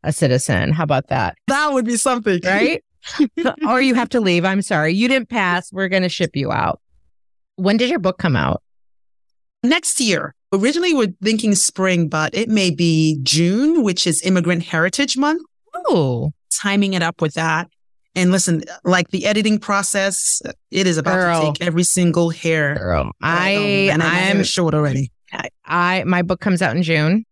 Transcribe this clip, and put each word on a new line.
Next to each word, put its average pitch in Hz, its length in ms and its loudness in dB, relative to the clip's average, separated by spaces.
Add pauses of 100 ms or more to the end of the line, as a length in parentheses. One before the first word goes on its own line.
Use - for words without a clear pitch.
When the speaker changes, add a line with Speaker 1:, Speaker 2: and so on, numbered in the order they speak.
Speaker 1:
a 156 100 -2
citizen. 127 600 2
How 165 100 0
about 143 260 0
that? 113 280 -2 (100)
Speaker 2:
That 285 260 0
would 254 120 0
be 233 120 -2
something. 220 460 0
Speaker 1:
Right? 202 400 0 (360)
<laughs> 302 500 0
Or - 120 2
you 262 140 2
have 240 140 0
to 247 120 0
leave. 175 240 2
"I'm 190 180 0
sorry. 160 320 0
You 220 120 0
didn't 254 220 0
pass. 185 440 -2
We're 190 160 -4
gonna 185 200 0
ship 175 260 -4
you 139 160 -4
out." - 300 -2 (760)
When 202 200 2
did 247 140 0
your 330 100 0
book 185 180 -2
come 156 160 0
out? 73 260 0 (1000)
Speaker 2:
Next 320 380 0
year. 185 340 -2 (180)
Originally, 302 420 2
we're 214 280 2
thinking 220 320 2
spring, 180 540 0
but 156 260 -2
it 226 140 -2
may 196 220 2
be 160 520 2
June, 208 600 2
which 185 240 0
is 165 160 0
Immigrant 175 420 0
Heritage 185 520 -2
Month. 302 260 0 (480)
Speaker 1:
Ooh. 139 400 0 (300)
Speaker 2:
Timing 196 340 0
it 175 80 0
up 170 180 -2
with 156 140 -2
that. 160 340 -4 (460)
And 180 160 2
listen, 175 320 0 (220)
like, 180 240 0
the 190 180 -4
editing 214 320 0
process, 196 840 -2 (300)
it 190 160 0
is 165 120 2
about 165 180 0
Speaker 1:
Girl. 175 240 2
Speaker 2:
to 156 60 2 (120)
take 175 80 -4
every 170 160 0
single 170 480 2
hair 156 460 -2
Speaker 1:
Girl. 82 300 -2
Speaker 2:
that 50 60 -10 (100)
I 180 340 0
own, 208 80 0
Speaker 1:
I, - 20 -2 (260)
Speaker 2:
and 156 100 0
my 160 60 0
hair 180 260 0
Speaker 1:
I'm 165 60 2
Speaker 2:
is 165 80 -2
short 165 260 0
already. 135 360 -2 (220)
Speaker 1:
I, - 160 -10 (160)
I, 175 400 0
my 180 180 0
book 180 180 -2
comes 180 220 0
out 135 140 0
in 180 80 0
June. 165 480 2